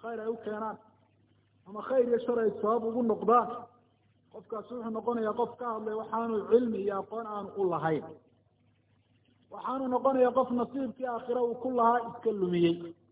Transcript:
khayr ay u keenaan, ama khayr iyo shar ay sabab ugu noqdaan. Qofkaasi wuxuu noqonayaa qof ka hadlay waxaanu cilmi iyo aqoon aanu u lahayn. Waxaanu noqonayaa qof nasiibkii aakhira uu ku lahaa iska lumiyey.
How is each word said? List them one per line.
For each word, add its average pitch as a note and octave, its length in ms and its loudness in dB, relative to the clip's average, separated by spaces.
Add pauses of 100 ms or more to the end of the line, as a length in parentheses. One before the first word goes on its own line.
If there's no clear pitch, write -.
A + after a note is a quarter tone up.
khayr A3+ 180 -8
ay A3 80 -6
u A3+ 80 -2
keenaan, G#3+ 400 -8 (920)
ama G3+ 140 -12
khayr B3+ 260 2
iyo A#3 100 2
shar A#3 200 -2
ay A3 120 2 (120)
sabab A3 220 2
ugu A3+ 180 -2
noqdaan. A3 460 4 (840)
Qofkaasi G#3 420 -12
wuxuu A3+ 160 -8
noqonayaa A3 440 -2
qof A#3 220 -2
ka B3 180 -8
hadlay A3 200 -6
waxaanu A3 400 -2 (160)
cilmi A3+ 280 4
iyo G3+ 200 -2
aqoon A3 280 -8
aanu G#3 300 -8
u G3 140 0
lahayn. D#3 340 0 (1500)
Waxaanu B3+ 360 -6
noqonayaa B3 460 6
qof B3+ 160 4
nasiibkii B3 560 -4
aakhira A#3+ 360 -2
uu A#3+ 120 2
ku C4 160 -4
lahaa A#3+ 280 6 (120)
iska - 220 -2
lumiyey. E3+ 640 2 (180)